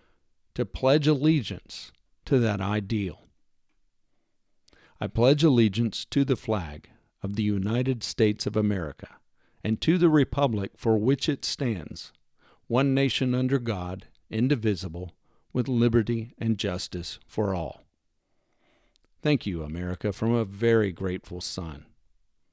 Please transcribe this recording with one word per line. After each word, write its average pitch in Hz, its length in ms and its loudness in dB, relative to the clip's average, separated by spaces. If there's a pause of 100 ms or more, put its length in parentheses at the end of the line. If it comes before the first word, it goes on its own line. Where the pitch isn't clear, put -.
(540)
to 123 100 0
pledge 139 440 2
allegiance 143 840 0 (360)
to 135 120 4
that 104 220 2
ideal. 101 600 -2 (1800)
I 104 80 -4
pledge 135 340 4
allegiance 117 600 4
to 139 200 0
the 131 120 0
flag 85 540 -6 (320)
of 101 120 -4
the 107 80 -2
United 110 600 0
States 107 420 0
of - 80 -4
America 101 540 -2 (560)
and 110 160 -2
to 175 180 2
the 170 120 4
republic 131 680 0
for 113 220 2
which 127 300 0
it - 160 -2
stands, - 680 -6 (540)
one 135 280 2
nation 131 400 0
under 127 240 0
God, 95 480 -4 (240)
indivisible, 101 840 -2 (400)
with 123 160 -2
liberty 117 720 2
and 113 200 0
justice 92 680 -6
for 101 280 -2
all. 85 280 -6 (1400)
Thank 147 240 2
you, 85 160 -4
America, 90 500 -4
from 113 200 0
a 117 120 2
very 104 480 2
grateful 90 480 -6
son. 80 460 -10 (680)